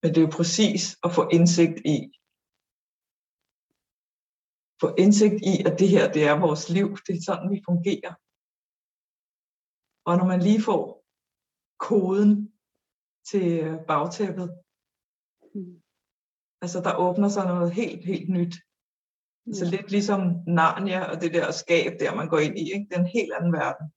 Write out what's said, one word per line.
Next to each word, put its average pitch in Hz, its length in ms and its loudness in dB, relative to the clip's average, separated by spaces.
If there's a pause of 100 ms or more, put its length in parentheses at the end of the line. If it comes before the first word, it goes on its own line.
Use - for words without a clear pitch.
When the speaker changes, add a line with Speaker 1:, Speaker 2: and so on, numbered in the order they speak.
Speaker 1:
Men 170 120 2
det 165 60 4
er 160 80 6
jo - 80 -8
præcis 190 460 0 (220)
at 170 100 0
få 160 80 2 (140)
indsigt 170 420 4 (160)
i, - 20 0 (2750)
få 165 60 2 (160)
indsigt 208 300 6 (180)
i, - 20 2 (140)
at - 120 0
det 190 80 6
her, - 240 4
det 151 180 2
er 147 160 2
vores 156 180 0 (120)
liv. 196 120 2 (180)
Det 196 100 -6
er 165 120 -8
sådan, 180 220 -4
vi 202 200 -6
fungerer. 175 440 -2 (1900)
Og 175 120 0
når 185 140 2
man 180 100 2
lige 214 260 4
får 180 140 0 (1040)
koden 202 440 4 (1000)
til, 190 160 0 (180)
øh, 160 220 -8
bagtæppet, 175 640 -4 (1040)
Speaker 2:
Mm. 180 280 -14 (800)
Speaker 1:
altså, 180 240 -8
der 180 100 -2 (100)
åbner 202 220 2
sig 202 160 -2
noget 175 280 0
helt, 214 340 -6
helt 175 220 -6 (100)
nyt. 170 160 -2 (920)
Altså, 202 180 -6
Speaker 2:
Ja. 170 60 -2
Speaker 1:
lidt 196 200 -6
ligesom 202 300 0 (260)
Narnia 175 540 0 (100)
og 165 120 -8
det 165 120 -4
der 165 160 0
skab - 400 0 (100)
der, 147 140 -2
man 180 140 -6
går 160 100 0
ind 151 200 -2
i, 165 60 -4 (100)
ikke? 202 140 -8
Det 185 80 -10
er 175 40 0
en 175 60 2 (120)
helt 202 140 -4
anden 170 200 -2
verden. 139 340 -4 (100)